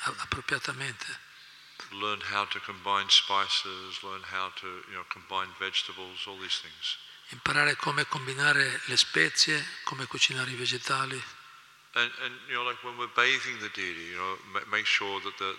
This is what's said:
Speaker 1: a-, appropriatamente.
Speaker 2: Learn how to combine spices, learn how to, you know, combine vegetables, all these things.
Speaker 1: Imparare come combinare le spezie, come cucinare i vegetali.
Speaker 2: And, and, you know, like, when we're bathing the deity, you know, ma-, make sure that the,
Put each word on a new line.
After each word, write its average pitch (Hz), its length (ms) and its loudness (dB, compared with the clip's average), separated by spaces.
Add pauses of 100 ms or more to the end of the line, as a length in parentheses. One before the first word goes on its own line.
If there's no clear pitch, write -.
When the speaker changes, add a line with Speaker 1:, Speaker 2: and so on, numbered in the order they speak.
Speaker 1:
a-, 131 160 -2
appropriatamente. 135 1080 -4 (680)
Speaker 2:
Learn 101 320 -2 (100)
how 101 140 2
to 101 140 -4
combine 98 500 0
spices, 95 920 2
learn 95 200 -6 (100)
how 95 180 -2 (100)
to, 95 60 -8 (220)
you 101 60 -12
know, 90 140 -8
combine 92 500 -4
vegetables, 92 680 -4
all 98 120 -10
these 92 220 -2
things. - 360 -6 (340)
Speaker 1:
Imparare 143 460 4
come 147 300 0
combinare 135 800 2
le 123 120 0
spezie, 156 680 4 (180)
come 135 240 -4
cucinare 131 440 2
i 127 40 -6
vegetali. 127 640 0 (760)
Speaker 2:
And, 120 180 2 (100)
and, 123 240 -6
you 135 80 -4
know, 123 80 0
like, 123 220 -2
when 120 120 -8
we're 120 180 -4
bathing 123 440 4
the 104 120 -6
deity, 85 400 -6
you 87 60 -8
know, 95 220 -2 (140)
ma-, 98 160 0
make 104 180 2
sure 98 360 2
that 98 160 -6
the, 95 200 0